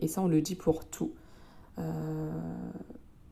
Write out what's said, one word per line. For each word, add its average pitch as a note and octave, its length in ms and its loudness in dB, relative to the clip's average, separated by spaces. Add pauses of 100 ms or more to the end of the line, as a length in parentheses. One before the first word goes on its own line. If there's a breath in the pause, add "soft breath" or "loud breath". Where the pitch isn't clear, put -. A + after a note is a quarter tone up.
et D#3+ 40 2
ça F#3+ 140 0
on F#3 60 4
le D#3 140 8
dit F3 140 -2
pour D#3+ 300 2
tout. - 280 -2 (680 soft breath)
Euh... D#3 500 -2 (1040)